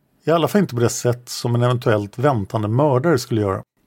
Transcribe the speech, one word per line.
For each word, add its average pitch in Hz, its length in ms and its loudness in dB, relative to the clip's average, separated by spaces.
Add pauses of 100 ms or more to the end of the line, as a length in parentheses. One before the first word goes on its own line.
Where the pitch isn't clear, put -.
(240)
I 143 60 0
alla 160 180 2
fall 208 120 2
inte 151 140 -2
på 117 60 -2
det 117 80 4
sätt 120 400 -4
som - 260 -4
en 120 80 2
eventuellt 120 560 0
väntande 110 500 -2
mördare 139 500 2
skulle 113 220 -4
göra. 95 220 -2 (240)